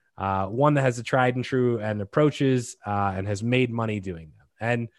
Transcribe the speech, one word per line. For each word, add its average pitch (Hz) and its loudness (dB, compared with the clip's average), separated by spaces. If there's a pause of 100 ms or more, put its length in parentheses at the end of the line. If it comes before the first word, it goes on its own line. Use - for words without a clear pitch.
(200)
uh, 98 -2
one 139 2
that 139 2
has 123 2
a 113 -8
tried 127 2
and 123 -2
true 123 0
and 107 -2
approaches, 135 0
uh, 101 0
and 95 -4
has 101 -4
made 123 2
money 110 -2
doing 82 -10
them." - -20 (140)
And 117 -2